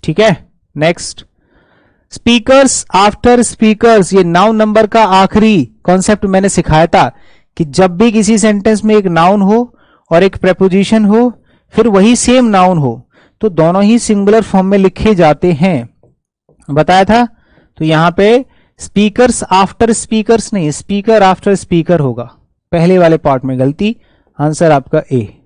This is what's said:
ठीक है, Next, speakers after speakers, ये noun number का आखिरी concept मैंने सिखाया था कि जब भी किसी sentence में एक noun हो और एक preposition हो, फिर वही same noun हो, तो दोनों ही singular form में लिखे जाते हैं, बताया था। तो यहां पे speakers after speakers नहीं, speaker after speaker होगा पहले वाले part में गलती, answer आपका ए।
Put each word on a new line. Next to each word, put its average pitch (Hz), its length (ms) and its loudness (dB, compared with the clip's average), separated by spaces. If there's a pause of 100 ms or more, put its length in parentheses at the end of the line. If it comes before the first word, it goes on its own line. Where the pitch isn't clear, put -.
ठीक 160 180 -4
है, - 320 0 (240)
Next, - 500 -6 (840)
speakers 254 720 0 (120)
after 214 400 2 (180)
speakers, 214 600 2
ये 190 100 4
noun 190 320 0
number 214 300 0
का 220 180 0
आखिरी 190 600 2 (200)
concept 190 400 0
मैंने 190 240 0
सिखाया 165 380 0
था 160 220 0 (480)
कि 175 80 -4
जब 175 320 -2
भी 226 160 2
किसी 220 260 0
sentence 208 460 0
में 214 100 2
एक 202 120 0
noun 180 360 0
हो 226 340 -2 (340)
और 165 120 2
एक 190 140 -2
preposition 190 680 0
हो, 226 380 0 (280)
फिर 226 180 0
वही 208 280 2
same 247 280 0
noun 185 340 0
हो, 123 320 -6 (300)
तो 220 80 -4
दोनों 170 340 0
ही 226 160 2
singular 208 440 0
form 190 240 -2
में 202 120 0
लिखे 196 360 0
जाते 170 380 0
हैं, 143 360 -4 (840)
बताया 180 340 2
था। 226 200 2 (540)
तो 160 60 -6
यहां 160 280 0
पे 226 320 0 (360)
speakers 214 640 -2 (100)
after 196 360 0
speakers 220 640 -4
नहीं, 165 180 -4
speaker 202 500 -2 (140)
after 202 300 -2
speaker 170 360 0
होगा 120 240 -6 (480)
पहले 175 260 2
वाले 165 180 2
part 135 280 -2
में 131 140 -6
गलती, 147 380 -4 (420)
answer 156 340 0
आपका 147 300 -2 (100)
ए। 117 340 -6